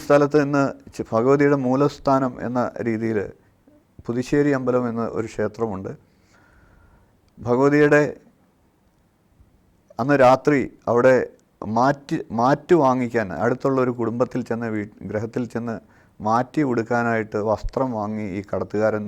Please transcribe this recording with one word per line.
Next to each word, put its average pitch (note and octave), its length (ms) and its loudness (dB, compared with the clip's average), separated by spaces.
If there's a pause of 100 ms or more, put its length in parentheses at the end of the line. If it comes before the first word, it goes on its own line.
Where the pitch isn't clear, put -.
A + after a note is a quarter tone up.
സ്ഥലത്ത് C#3+ 400 4
നിന്ന് C#3 200 0 (320)
ചെ-, - 160 -8
ഭഗവതിയുടെ C#3+ 540 2
മൂലസ്ഥാനം C3+ 640 0 (140)
എന്ന B2 140 -4 (280)
രീതിയിൽ A2 300 -2 (880)
പുതുശ്ശേരി C#3+ 520 0
അമ്പലം B2 320 -2
എന്ന A2+ 140 -4 (140)
ഒരു A2+ 140 -6
ക്ഷേത്രമുണ്ട്. G#2+ 600 -6 (1500)
ഭഗവതിയുടെ D3 560 4 (2000)
അന്ന് C#3+ 140 2 (120)
രാത്രി C3 340 4 (300)
അവിടെ B2 260 6 (600)
മാറ്റി, C#3 400 0 (240)
മാറ്റ് D3 340 2 (100)
വാങ്ങിക്കാൻ A#2 440 0 (160)
അടുത്തുള്ള C3 400 0
ഒരു B2 160 0
കുടുംബത്തിൽ A#2+ 480 -2
ചെന്ന് A#2 260 -6
വീ-, G#2 160 -6 (200)
ഗൃഹത്തിൽ A2+ 420 -4
ചെന്ന് A#2 240 -6 (500)
മാറ്റി B2 340 0 (100)
ഉടുക്കാനായിട്ട് A2+ 680 -2 (100)
വസ്ത്രം B2+ 400 -2 (100)
വാങ്ങി G#2+ 280 -6 (120)
ഈ - 20 -6 (100)
കടത്തുകാരൻ G#2+ 580 -2